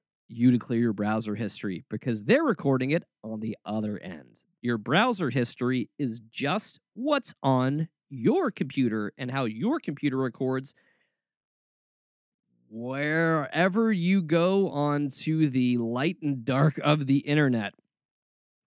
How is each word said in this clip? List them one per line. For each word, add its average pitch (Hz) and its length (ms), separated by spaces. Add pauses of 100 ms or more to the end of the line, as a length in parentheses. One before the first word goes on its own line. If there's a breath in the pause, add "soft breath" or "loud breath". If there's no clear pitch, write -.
(300)
you 117 200
to 123 80
clear 117 220
your 117 120
browser 107 420
history 101 540
because 107 360
they're 269 200
recording 139 460
it 165 120 (220)
on 110 160
the 110 240
other 107 340
end. 80 400 (220)
Your 120 160
browser 175 540
history 123 580 (100)
is 120 220 (100)
just 151 500 (120)
what's 277 500
on 135 460 (220)
your 202 400
computer 113 680
and 131 140
how 135 160
your 151 340
computer 139 380
records 131 560 (2000)
wherever 156 1200
you 185 300
go 175 480
onto 147 800
the 123 300
light 123 420
and 135 240
dark 156 340
of 147 280
the 135 140
internet. 127 540 (920)